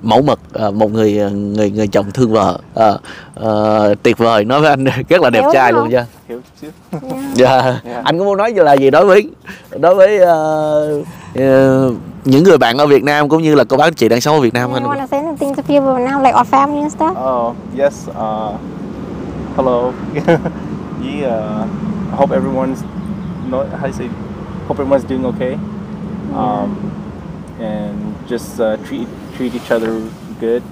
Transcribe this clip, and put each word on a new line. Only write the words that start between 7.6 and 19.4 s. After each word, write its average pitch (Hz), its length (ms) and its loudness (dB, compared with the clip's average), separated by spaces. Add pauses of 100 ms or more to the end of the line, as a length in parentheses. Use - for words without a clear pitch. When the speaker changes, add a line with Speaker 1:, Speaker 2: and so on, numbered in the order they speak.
Speaker 3:
Dạ. 120 200 -10
Speaker 1:
Anh 151 140 0
có 190 60 0
muốn 202 120 0
nói 220 180 0
gì 190 60 2
là 147 120 6
gì 135 180 6
đối 165 160 6
với, 202 240 4 (500)
đối 170 140 4
với, 196 240 6
ờ, 156 840 2 (320)
ờ, 131 560 4 (340)
những 139 200 6
người 175 140 8
bạn 120 200 2
ở 147 80 4
Việt 139 180 4
Nam 147 240 2
cũng 160 140 2
như 151 120 4
là 135 100 6
cô 131 120 0
bác 156 200 4
chị 113 120 2
đang 117 120 2
sống 147 140 2
ở 151 60 6
Việt 120 140 2
Nam 123 160 -2
Speaker 2:
Yeah, 127 120 -4
Speaker 1:
anh? - 100 -4
Speaker 2:
I - 80 -4
wanna 269 60 -8
say 277 180 -2
something 285 300 -4
to 277 80 -6
people 269 420 2
now, 269 180 -2
like 233 160 4
our 247 120 2
family 285 320 2
and 302 140 -4
stuff. 320 160 0
Speaker 3:
Oh, 123 440 -2 (220)
yes, 139 300 -2
uh, 107 460 -6 (1000)